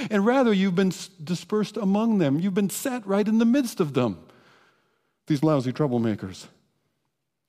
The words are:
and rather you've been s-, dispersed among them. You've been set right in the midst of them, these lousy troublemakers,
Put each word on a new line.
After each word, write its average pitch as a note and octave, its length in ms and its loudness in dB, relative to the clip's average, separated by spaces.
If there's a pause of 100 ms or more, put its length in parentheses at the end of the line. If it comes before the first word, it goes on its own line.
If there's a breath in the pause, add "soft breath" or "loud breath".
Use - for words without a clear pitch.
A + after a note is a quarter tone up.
and G3+ 160 0
rather A#3+ 280 2
you've F#3+ 240 2
been F#3+ 160 2
s-, - 160 -14
dispersed F3 680 -6
among G#3+ 420 0
them. C#3+ 200 2
You've F#3 160 -2
been G3 160 0
set B3 340 -6
right G3 220 0
in A3 120 2
the A#3 60 4
midst A#3 360 2
of D3 140 -2
them, A#2+ 260 0 (1080 soft breath)
these C#3+ 160 0
lousy C#3 300 2
troublemakers, A#2 720 -2 (1040)